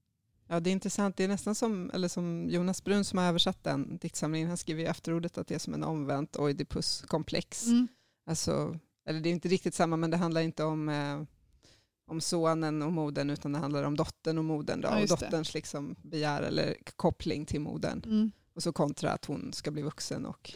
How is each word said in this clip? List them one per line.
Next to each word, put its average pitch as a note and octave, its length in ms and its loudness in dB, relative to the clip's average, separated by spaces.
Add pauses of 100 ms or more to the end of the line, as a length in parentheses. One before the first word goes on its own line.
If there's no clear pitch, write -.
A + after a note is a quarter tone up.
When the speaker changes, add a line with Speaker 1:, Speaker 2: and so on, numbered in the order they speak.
(460)
Speaker 1:
Ja, E3+ 140 0
det F3 100 2
är - 20 4
intressant. G3 440 0
Det F#3+ 80 2
är F#3+ 40 2
nästan G3+ 260 0
som, G#3 400 0
eller F3+ 140 0
som E3+ 420 -2
Jonas F3 340 2
Brun G3+ 200 4
som - 140 0
har F3+ 80 4
översatt E3+ 380 2
den D3 340 -2
diktsamlingen, D#3+ 500 -2
han F3 80 -4
skriver D#3+ 260 -4
i E3 40 -2
efterordet E3+ 520 -2
att - 80 -6
det - 80 -4
är - 40 -2
som - 160 -6
en D3+ 100 -2
omvänt D3 520 -2
Oidipus-komplex. - 1300 -2
Speaker 2:
Mm. A#3+ 220 6 (380)
Speaker 1:
Alltså, D#3+ 520 0 (260)
eller D#3 160 -4
det D#3+ 80 0
är E3+ 40 4
inte F3 160 0
riktigt F3+ 260 2
samma, E3 220 4
men D#3+ 140 2
det E3 60 2
handlar E3 240 2
inte D#3+ 240 0
om, D#3 240 0
eh, D3 340 -2 (840)
om D#3+ 140 -4
sonen D#3+ 640 2
och D#3 100 0
modern, D3 380 0
utan C#3+ 220 -2
det C#3+ 60 0
handlar C#3+ 260 0
om C#3+ 120 0
dottern D#3+ 420 -2
och D#3+ 60 2
modern D3+ 360 0
då, - 80 0
Speaker 2:
Ja, - 60 2
Speaker 1:
och - 60 4
Speaker 2:
just - 180 4
det. - 80 -4
Speaker 1:
dotterns D#3+ 280 -2
liksom D3 480 -6
begär D3 400 -2
eller D3+ 320 0
k-, - 220 -16
koppling D3+ 500 0
till - 140 -2
modern. - 440 -4
Speaker 2:
Mm. A3 260 4 (240)
Speaker 1:
Och F3 80 -8
så E3+ 100 0
kontra D3+ 400 0
att - 120 -4
hon - 280 -6
ska - 180 -6
bli D3+ 120 -4
vuxen - 440 -6
och - 300 -12